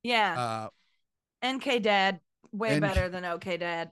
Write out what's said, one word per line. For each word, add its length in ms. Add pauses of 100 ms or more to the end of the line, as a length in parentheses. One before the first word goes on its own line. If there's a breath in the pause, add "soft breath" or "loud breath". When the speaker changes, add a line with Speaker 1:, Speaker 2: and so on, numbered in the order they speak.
Speaker 1:
Yeah. 360
Speaker 2:
Uh, 300 (720)
Speaker 1:
N 180
K 200
dad, 400 (340)
way 160
Speaker 2:
N 120
K 60
Speaker 1:
better 220
than 160
O 140
K 180
dad. 340